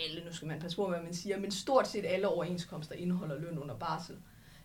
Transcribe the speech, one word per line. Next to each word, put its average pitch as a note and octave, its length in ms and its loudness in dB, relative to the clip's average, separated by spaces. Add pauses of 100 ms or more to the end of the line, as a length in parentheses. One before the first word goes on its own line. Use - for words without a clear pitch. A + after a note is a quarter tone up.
alle, D#3+ 160 -6
nu E3+ 80 -8
skal D#3 160 -6
man D3 120 -4
passe E3+ 160 -4
på, G3+ 120 2
hvad E3+ 140 0
man F3 120 -6
siger, G3 260 -2
men G3+ 100 -2
stort B3+ 380 6
set G3+ 180 -2
alle F#3+ 220 4
overenskomster E3+ 640 0
indeholder F3 460 0
løn E3+ 180 -4
under C#3 160 -4
barsel. D#3+ 420 -2 (480)